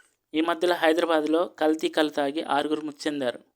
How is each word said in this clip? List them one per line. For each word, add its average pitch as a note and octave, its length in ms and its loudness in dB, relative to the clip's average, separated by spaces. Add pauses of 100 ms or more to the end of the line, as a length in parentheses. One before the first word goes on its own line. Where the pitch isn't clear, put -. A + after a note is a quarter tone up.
(340)
ఈ D#3 60 2
మధ్యలో E3+ 340 0
హైదరాబాద్లో E3 720 2
కల్తీ D#3 420 0
కళ్ళు D#3 240 0
తాగి D3 300 -2
ఆరుగురు D3 380 -2
మృతి D3+ 260 -10
చెందారు. C#3+ 340 -4 (160)